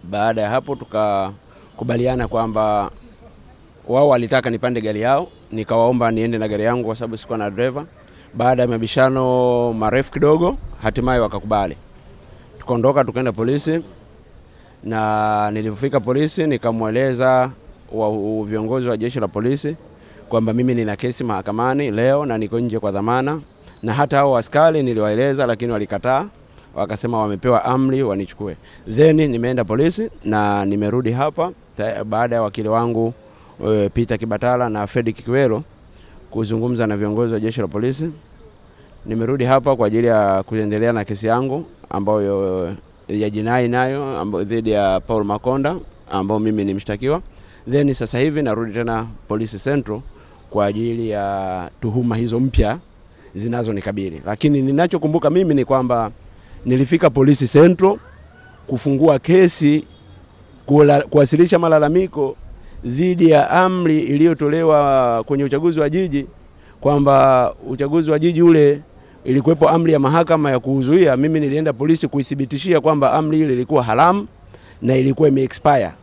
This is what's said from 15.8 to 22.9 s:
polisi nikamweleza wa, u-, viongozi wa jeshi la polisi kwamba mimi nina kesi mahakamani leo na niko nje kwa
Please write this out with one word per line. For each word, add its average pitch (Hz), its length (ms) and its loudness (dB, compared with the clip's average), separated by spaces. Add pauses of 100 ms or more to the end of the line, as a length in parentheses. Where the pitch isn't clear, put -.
polisi 147 460 -2
nikamweleza 127 1040 0 (420)
wa, 110 160 -2
u-, 107 360 -4
viongozi 110 440 -4
wa 117 80 -2
jeshi 120 240 -4
la 101 80 -2
polisi 143 480 -4 (520)
kwamba 113 240 0
mimi 123 220 0
nina 107 220 -2
kesi 123 280 -6
mahakamani 113 680 -2
leo 131 360 0
na 113 120 -4
niko 110 220 -4
nje 113 180 -4
kwa 104 140 -4